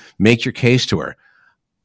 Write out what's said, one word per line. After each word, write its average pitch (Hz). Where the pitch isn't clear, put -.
make 117
your 123
case 123
to 87
her. 67